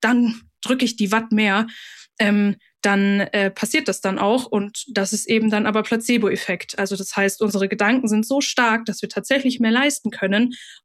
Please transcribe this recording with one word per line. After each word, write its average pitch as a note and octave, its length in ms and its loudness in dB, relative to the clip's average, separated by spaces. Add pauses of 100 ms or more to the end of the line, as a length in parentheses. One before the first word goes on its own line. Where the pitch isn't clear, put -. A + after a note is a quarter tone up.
dann A#3 400 2 (200)
drücke B3+ 240 0
ich A3+ 120 -2
die G3 140 0
Watt A3+ 200 0
mehr“, G#3+ 340 2 (540)
ähm, G#3 380 2 (240)
dann, G3+ 380 2
äh, G3 320 0
passiert D#4 360 -2
das F#3+ 140 -4
dann F#3+ 160 -2
auch A3 300 2
und G3+ 420 -4
das G3+ 240 -2
ist - 160 -4
eben A3 220 2
dann G#3+ 160 0
aber G#3+ 160 0
Placebo-Effekt. G#3+ 960 -2
Also G3 160 -2
das F#3+ 200 -8
heißt, G3 260 0
unsere G3 280 0
Gedanken A3 380 2
sind G#3+ 180 2
so C4+ 160 0
stark, A3+ 440 0
dass - 180 -6
wir G3+ 60 -6
tatsächlich C4 500 -2
mehr A3+ 120 2
leisten C4+ 380 0
können, G#3 440 0 (320)